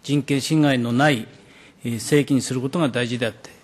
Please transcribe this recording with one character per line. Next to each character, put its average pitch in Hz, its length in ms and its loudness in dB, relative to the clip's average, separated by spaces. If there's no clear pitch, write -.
人 143 200 0
権 139 160 0
侵 156 220 0
害 139 180 2
の 120 140 -2
な 139 160 4
い、 110 180 -2
え 120 60 -6
ー、 117 100 -6
世 143 240 2
紀 139 100 0
に 127 80 2
す - 120 -6
る 127 80 -2
こ 135 80 -4
と 175 100 -4
が 160 80 2
大 123 180 -2
事 117 140 -4
で 120 60 -2
あ 113 60 -2
っ - 20 -12
て - 160 -20